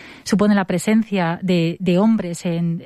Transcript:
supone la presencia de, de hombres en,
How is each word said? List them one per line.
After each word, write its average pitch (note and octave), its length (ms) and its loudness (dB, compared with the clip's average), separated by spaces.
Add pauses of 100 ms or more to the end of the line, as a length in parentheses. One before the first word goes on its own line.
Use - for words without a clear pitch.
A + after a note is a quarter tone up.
(220)
supone G#3 320 2
la G3 100 2
presencia F#3 800 -2
de, E3+ 380 0
de F3 180 2
hombres G3 480 0
en, E3+ 400 -4